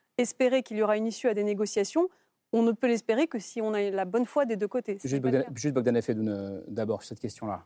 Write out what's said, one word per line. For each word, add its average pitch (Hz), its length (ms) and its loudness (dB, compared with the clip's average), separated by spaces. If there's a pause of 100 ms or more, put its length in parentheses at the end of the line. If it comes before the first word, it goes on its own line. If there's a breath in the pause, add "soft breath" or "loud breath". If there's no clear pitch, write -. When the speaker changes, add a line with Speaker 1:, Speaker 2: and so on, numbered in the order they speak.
(180 soft breath)
Speaker 1:
espérer 247 440 2
qu'il 214 160 -6
y 214 40 4
aura 214 140 4
une 220 100 0
issue 226 220 -2
à 214 60 2
des 208 100 0
négociations ? 208 640 0 (440 soft breath)
On 226 100 4
ne 233 80 4
peut 226 160 0
l'espérer 233 400 2
que 240 140 -4
si - 200 -10
on 214 140 -2
a 202 160 0
la 190 140 0
bonne 220 200 0
foi 285 220 0
des 226 100 -2
deux 196 120 -2
côtés. 214 320 -4
C'est 135 80 -6
Speaker 2:
Juste 135 120 0
Speaker 1:
pas 127 100 0
le 131 80 4
Speaker 2:
Bogdan-, - 140 -2
Speaker 1:
cas. 113 80 -12
Speaker 2:
juste 143 140 0
Bogdan 120 220 2
Efedoun, 110 320 0
euh, 98 400 -6
d'abord, 107 340 -4
sur - 60 -16
cette 110 120 -12
question-là. 104 460 -8